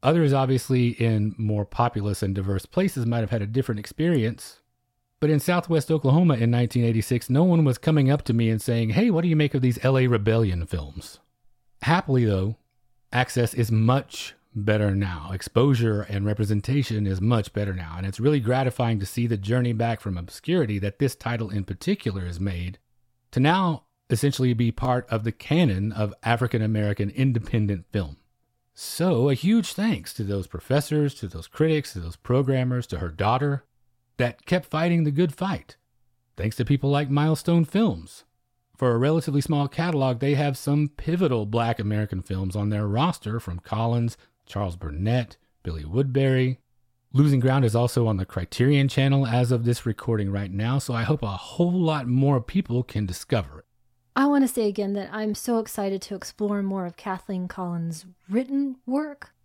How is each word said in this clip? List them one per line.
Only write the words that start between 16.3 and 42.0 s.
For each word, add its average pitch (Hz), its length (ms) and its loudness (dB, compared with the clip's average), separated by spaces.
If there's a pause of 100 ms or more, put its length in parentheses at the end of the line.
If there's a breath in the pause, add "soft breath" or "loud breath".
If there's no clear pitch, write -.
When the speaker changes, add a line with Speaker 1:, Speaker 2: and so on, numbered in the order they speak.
Speaker 1:
is 95 140 -2
much 110 320 0
better 101 220 -4
now. 85 240 -8
And 92 80 -6
it's 98 160 -6
really 147 180 4
gratifying 120 640 0
to 98 40 -4
see 117 220 -2
the 113 80 0
journey 120 380 0
back 117 260 -2
from 92 180 -6
obscurity 104 640 -2
that 98 200 -4
this 135 160 0
title 117 340 -4
in 101 160 -4
particular 98 600 -4
has 85 140 -8
made 92 400 -4 (520)
to 127 100 2
now 170 420 2 (260)
essentially 127 440 0
be 117 180 0
part 123 380 -2
of 110 140 -2
the 113 80 -4
canon 110 600 0
of 104 220 -4 (100)
African 117 380 0
American 104 500 0
independent 113 800 0
film. 80 260 -4 (560)
So, 143 560 0
a 139 40 4
huge 202 400 2
thanks 196 400 -2
to 113 100 -6
those 98 240 -4
professors, 147 680 0
to - 120 -10
those 82 200 -12
critics, 156 460 0
to 95 60 -8
those 85 160 -8
programmers, 127 720 0
to 82 120 -8
her 87 100 -4
daughter, 127 560 0 (520)
that 120 280 -2
kept 180 240 -2
fighting 165 340 2
the 151 80 2
good 156 220 0
fight. - 420 -6 (600)
Thanks 107 180 -2
to 113 100 -2
people 139 240 2
like 143 200 0
Milestone 156 560 2
Films. 151 580 -2 (540)
For 127 140 2
a 117 60 2
relatively 143 440 2
small 143 260 0
catalog, 135 520 -2
they 143 160 2
have 143 220 0
some 147 380 0
pivotal 156 500 0
Black 117 340 0
American 104 420 -2